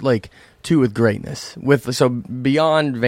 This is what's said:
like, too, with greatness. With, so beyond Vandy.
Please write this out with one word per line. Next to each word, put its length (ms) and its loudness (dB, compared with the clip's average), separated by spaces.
like, 260 0
too, 180 2
with 140 2
greatness. 640 -2
With, 380 0
so 140 2
beyond 840 0
Vandy. 120 -4